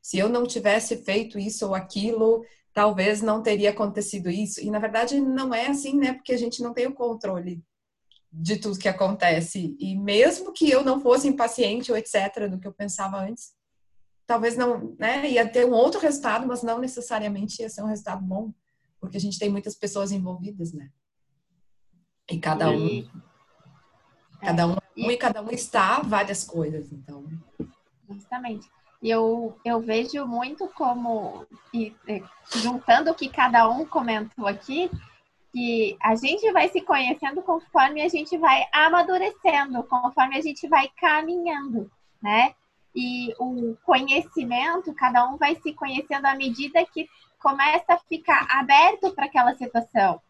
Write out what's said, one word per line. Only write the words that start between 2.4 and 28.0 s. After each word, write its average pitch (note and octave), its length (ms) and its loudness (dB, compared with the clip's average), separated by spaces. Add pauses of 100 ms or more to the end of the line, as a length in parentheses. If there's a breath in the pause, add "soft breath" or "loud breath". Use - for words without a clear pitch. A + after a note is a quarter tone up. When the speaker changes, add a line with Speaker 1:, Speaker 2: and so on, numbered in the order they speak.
Speaker 1:
talvez G#3 480 2
não A3 200 0
teria G#3 280 2
acontecido G3+ 580 -4
isso." G3+ 320 -4
E, G#3 100 -6
na G#3+ 80 -2
verdade, A3+ 420 0
não C4 340 -2
é B3 140 -2
assim, C#4 300 -2
né? C4 140 2
Porque C4 220 -6
a - 40 0
gente A#3+ 240 -4
não A#3+ 120 -6
tem B3 120 0
o C4+ 80 -6
controle F#3 680 -6 (680)
de E3 280 -4
tudo G3+ 200 -6
que G3 120 -2
acontece. F3+ 920 -2
E F#3+ 160 -6
mesmo A3+ 560 2
que D#4 180 2
eu C4+ 140 4
não C4 160 0
fosse C4+ 260 4
impaciente A#3+ 640 0
ou A3 60 2
et A3 100 -4
cetera, G3+ 400 -2
do F#3 140 -6
que G3 80 -12
eu G3 60 -12
pensava G3 440 -6
antes, G3+ 360 -10 (720)
talvez A#3 300 0
não, A#3+ 420 -2
né? C4+ 320 -2
Ia A3+ 180 4
ter B3 160 4
um B3+ 80 4
outro C#4 260 4
resultado, C4 480 0
mas A#3+ 160 -6
não A#3 160 -2
necessariamente G#3+ 840 -6
ia A3 80 -8
ser G3+ 120 -12
um G#3+ 40 -6
resultado G3+ 360 -6
bom, G3 300 -6 (480)
porque F#3 160 -10
a G3 40 -4
gente G3+ 180 -6
tem G#3 100 -2
muitas G3+ 260 -6
pessoas G3 380 -6
envolvidas, F3+ 640 -8
né? C#3 160 -14 (1400)
E E3 80 -6
cada D#3 320 0
um, D#3+ 180 0
Speaker 2:
Sim. - 220 -6 (1300)
Speaker 1:
cada F3 260 2
um, F3 80 0
Speaker 2:
É, - 20 -2 (200)
e A3+ 160 -2
Speaker 1:
e B3 40 0
cada G#3+ 260 -2
um A3 80 -10
está A3+ 500 0
várias G3+ 440 -2
coisas, D3+ 480 -6
então. C#3 320 -18 (840)